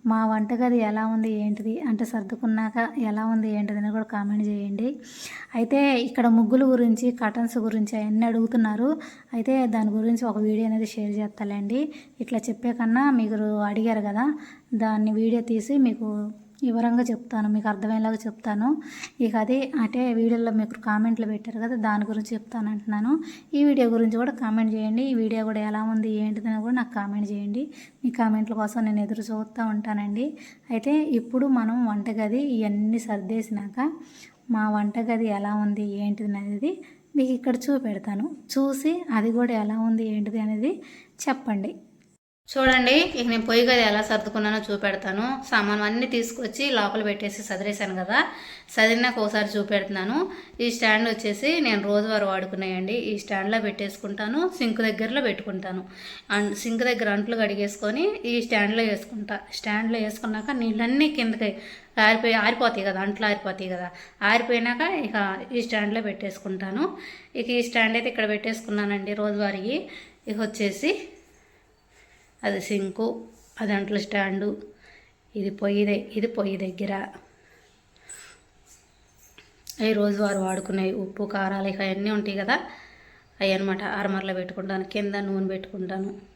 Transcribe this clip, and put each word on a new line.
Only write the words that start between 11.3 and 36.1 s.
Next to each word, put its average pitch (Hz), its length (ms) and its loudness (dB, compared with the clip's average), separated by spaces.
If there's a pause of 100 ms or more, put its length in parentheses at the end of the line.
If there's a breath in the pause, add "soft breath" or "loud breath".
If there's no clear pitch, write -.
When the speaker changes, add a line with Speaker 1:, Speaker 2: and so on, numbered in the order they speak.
Speaker 1:
ఇట్లా 226 240 -2
చెప్పే 233 320 -2
కన్నా 233 240 4 (140)
మీరు 214 300 0 (220)
అడిగారు 220 380 2
కదా, 226 180 2 (580 loud breath)
దాన్ని 214 360 2
వీడియో 226 300 2
తీసి 226 240 0 (120)
మీకు 220 200 -2 (580)
వివరంగా 233 380 4
చెప్తాను, 220 500 -2
మీకు 214 160 0
అర్థమయ్యేలాగా 220 560 0
చెప్తాను. 214 420 -2 (580 loud breath)
ఇక 214 160 0
అది 247 160 2 (260)
అంటే 240 180 0 (180)
వీడియోలో 233 400 2
మీకు 214 260 -4
కామెంట్లు 220 460 2
పెట్టారు 214 320 -6
కదా, 240 120 -2 (120)
దాని 208 220 2
గురించి 214 260 -4
చెప్తాను 214 380 -6
అంటున్నాను. 214 380 0 (460 loud breath)
ఈ 285 100 4
వీడియో 277 280 6
గురించి 226 260 4
కూడా 254 200 0
కామెంట్ 220 340 2
చేయండి. 220 360 0
ఈ - 100 2
వీడియో 220 280 0
కూడా 214 200 -2
ఎలా 214 120 -2 (100)
ఉంది 220 180 2 (140)
ఏంటిదని 214 420 -2
కూడా 247 140 2
నాకు 240 200 -4
కామెంట్ 202 340 -2
చేయండి. 202 300 -4 (360 loud breath)
మీ 240 200 0
కామెంట్ల 220 420 2
కోసం 214 260 -2
నేను 208 180 2
ఎదురు 214 240 -4
చూస్తూ 220 320 -6 (120)
ఉంటానండి. 208 540 -2 (440 loud breath)
అయితే 233 220 0 (260)
ఇప్పుడు 254 280 0 (120)
మనం 226 180 0 (140)
వంటగది 214 500 0 (160)
ఇవన్నీ 214 500 2
సర్దేసినాక 220 840 -2 (640 loud breath)
మా 214 100 2 (100)
వంటగది 220 600 0
ఎలా 208 160 -2 (100)
ఉంది 208 240 0 (160)
ఏంటిది 208 400 0